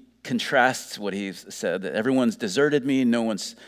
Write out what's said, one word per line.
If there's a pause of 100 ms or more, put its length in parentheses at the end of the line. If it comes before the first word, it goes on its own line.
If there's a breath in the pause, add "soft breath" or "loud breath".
(240)
contrasts
what
he's
said,
that
everyone's
deserted
me,
no
one's (140 loud breath)